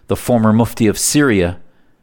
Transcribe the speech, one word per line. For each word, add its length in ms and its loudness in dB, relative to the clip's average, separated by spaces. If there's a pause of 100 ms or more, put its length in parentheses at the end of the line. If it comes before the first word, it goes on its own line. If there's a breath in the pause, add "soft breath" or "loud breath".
the 100 -4
former 360 0
Mufti 340 0
of 120 0
Syria, 640 0 (420)